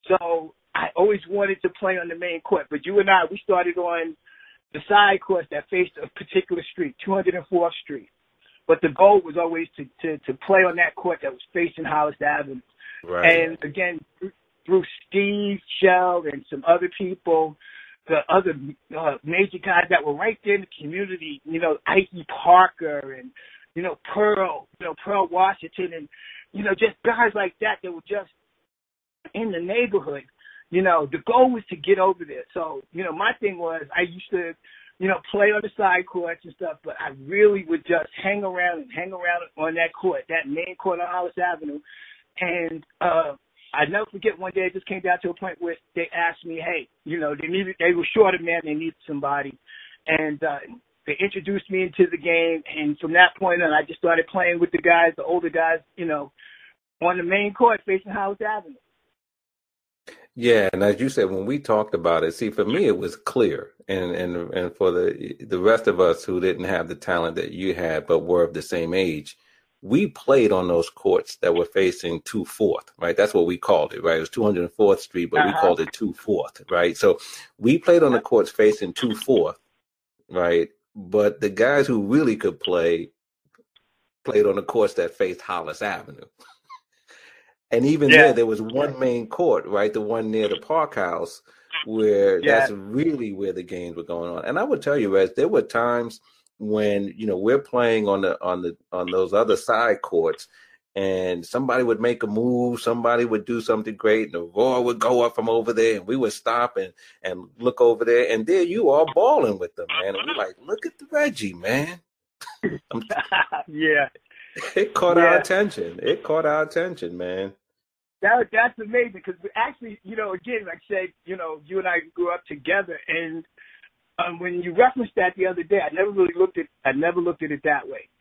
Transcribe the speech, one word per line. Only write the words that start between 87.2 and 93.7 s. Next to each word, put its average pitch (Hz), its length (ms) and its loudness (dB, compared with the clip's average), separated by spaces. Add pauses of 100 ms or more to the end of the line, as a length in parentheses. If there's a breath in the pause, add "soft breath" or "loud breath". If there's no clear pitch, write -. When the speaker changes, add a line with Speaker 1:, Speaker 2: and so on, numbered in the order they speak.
Speaker 2:
And 120 140 2
even 147 260 4
Speaker 1:
Yeah. 156 60 10
Speaker 2:
there, 151 160 8
there 117 120 4
was 110 160 -2
one 131 380 -4
main 120 280 -2
court, 127 380 0
right? 104 260 0
The 110 100 -4
one 110 300 -4
near 110 160 0
the 101 100 -2
Park 156 380 -4
House, 85 460 -6 (420 loud breath)
where 104 560 2
Speaker 1:
Yeah. 87 200 2
Speaker 2:
that's 110 120 2
really 113 640 -4
where 95 200 -6
the 90 100 -8
games 87 340 -10